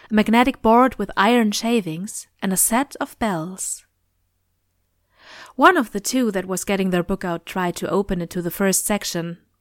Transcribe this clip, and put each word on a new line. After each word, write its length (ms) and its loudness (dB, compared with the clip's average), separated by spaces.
a 40 -4
magnetic 480 4
board 340 6
with 220 -6
iron 340 4
shavings, 760 -4
and 100 -2
a 40 -2
set 440 0
of 160 -10
bells. 680 -6
One 200 6
of 160 0
the 80 -4
two 320 0
that 140 -4
was 180 -4
getting 280 0
their 120 2
book 220 -4
out 220 -6
tried 300 -4
to 120 -6
open 320 -2
it 80 -8
to 140 -6
the 80 -4
first 340 0
section, 540 -4